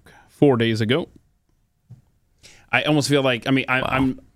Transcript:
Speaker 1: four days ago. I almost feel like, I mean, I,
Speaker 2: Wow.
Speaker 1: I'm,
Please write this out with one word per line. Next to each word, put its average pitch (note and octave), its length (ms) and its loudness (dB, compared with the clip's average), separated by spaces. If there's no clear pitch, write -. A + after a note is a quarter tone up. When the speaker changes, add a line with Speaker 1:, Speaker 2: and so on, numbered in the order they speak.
Speaker 1:
four C#3 300 2
days A2+ 240 0
ago. B2+ 260 -2
I B2+ 100 0
almost D3 260 0
feel C#3+ 140 2
like, B2 240 -2
I C#3 60 -2
mean, C3 160 0
I, B2+ 120 0
Speaker 2:
Wow. - 100 -4
Speaker 1:
I'm, C3 300 -2